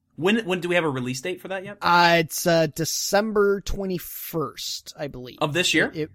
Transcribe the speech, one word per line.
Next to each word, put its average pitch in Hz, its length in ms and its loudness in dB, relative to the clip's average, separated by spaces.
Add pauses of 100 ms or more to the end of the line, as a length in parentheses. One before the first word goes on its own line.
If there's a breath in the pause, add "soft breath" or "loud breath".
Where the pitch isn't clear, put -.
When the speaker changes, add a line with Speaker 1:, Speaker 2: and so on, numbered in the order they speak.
(160)
Speaker 1:
When, 202 300 2
when 180 160 -2
do 175 80 -4
we 175 60 2
have 175 100 2
a 156 40 2
release 131 320 -4
date 180 200 -6
for - 80 -14
that 190 160 -6
yet? 202 160 -14
Speaker 2:
Uh, 175 380 6
it's, - 280 -2
uh, 165 200 4
December 202 960 0
twenty-first, - 1400 -6
I 156 100 -8
believe. 127 340 -14
Speaker 1:
Of 151 120 -2
this 175 200 2
year? 175 200 2
Speaker 2:
It, 170 100 -8
it, - 120 -8